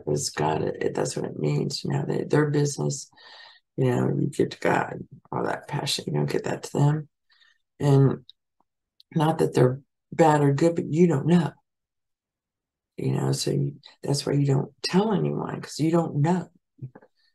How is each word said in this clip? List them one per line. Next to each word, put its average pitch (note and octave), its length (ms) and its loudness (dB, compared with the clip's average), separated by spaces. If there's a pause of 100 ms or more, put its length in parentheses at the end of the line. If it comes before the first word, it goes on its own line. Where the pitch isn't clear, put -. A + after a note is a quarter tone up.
was D2 240 -4
God. D#2 320 -2
It, - 200 -6
it, - 120 -2
that's - 200 -4
what - 120 -6
it - 120 -10
means, - 460 -2
you - 60 -4
know, C#3 180 -2
they, - 160 -2
their D3 240 2
business, C#3+ 600 -2 (680)
you C3 140 2
know, B2+ 180 0 (100)
you - 160 0
give - 140 0
to - 120 -14
God - 400 -2 (300)
all - 140 -4
that - 240 -6
passion, - 380 -6
you D3+ 80 -6
don't D3 160 -2
give - 140 -4
that - 180 -6
to - 100 -14
them. D3+ 360 0 (680)
And C#3 460 4 (880)
not D#3+ 240 2
that D#3 140 0
they're C3 300 2 (280)
bad D3+ 300 4
or C#3+ 140 4
good, E3+ 200 2
but - 160 -4
you E3+ 160 6
don't C#3+ 200 2
know. E3 260 4 (1400)
You C3+ 140 -4
know, C3+ 220 0
so C#3 180 -4
you, C#3+ 240 -2 (300)
that's C#3 200 -2
why - 100 0
you C#3+ 120 2
don't C3+ 240 0 (100)
tell G#3 320 0
anyone, - 480 -2
'cause - 200 -10
you D#3+ 100 2
don't D#3+ 320 0
know. F3 240 0 (880)